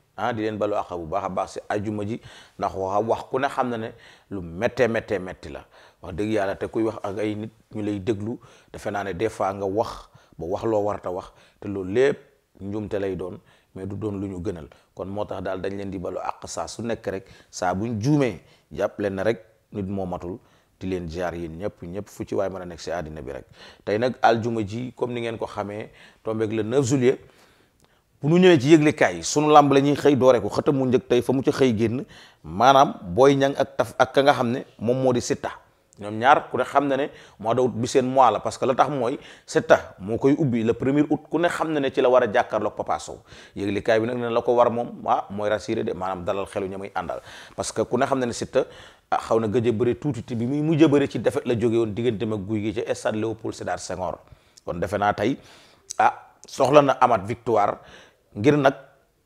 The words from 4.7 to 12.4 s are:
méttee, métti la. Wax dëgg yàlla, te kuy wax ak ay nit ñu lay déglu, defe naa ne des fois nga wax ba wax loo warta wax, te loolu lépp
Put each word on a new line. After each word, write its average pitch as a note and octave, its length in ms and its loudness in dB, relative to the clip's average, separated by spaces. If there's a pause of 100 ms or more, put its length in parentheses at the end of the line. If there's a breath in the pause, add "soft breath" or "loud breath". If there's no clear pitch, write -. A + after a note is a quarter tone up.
méttee, A2 300 -4
métti F2+ 300 -12
la. C2+ 160 -14 (380 soft breath)
Wax F2+ 120 -12
dëgg G#2 180 -4
yàlla, G2 240 -2
te G#2 100 -6
kuy A2+ 160 -2
wax G#2+ 200 -2
ak G2+ 160 -8
ay G#2+ 180 -4
nit A2 140 -10 (240)
ñu G#2+ 80 -6
lay G#2 180 -4
déglu, G#2 360 -4 (360 soft breath)
defe - 180 -14
naa G2+ 140 -4
ne G2 100 -6
des G#2+ 160 -2
fois G2 240 -2
nga G2+ 100 -6
wax G#2 460 -4 (280 soft breath)
ba D#2+ 80 -10
wax G2 180 -4
loo G#2+ 200 0
warta G2+ 260 -4
wax, F#2 220 -10 (280 soft breath)
te G#2 80 -10
loolu G2 260 -6
lépp C3 240 2 (420)